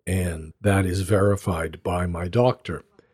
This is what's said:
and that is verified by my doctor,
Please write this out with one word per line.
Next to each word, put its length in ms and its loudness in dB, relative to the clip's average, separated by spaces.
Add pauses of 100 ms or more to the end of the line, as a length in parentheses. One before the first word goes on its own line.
and 540 -4
that 240 4
is 160 -2
verified 800 0
by 240 -2
my 220 -4
doctor, 560 0 (300)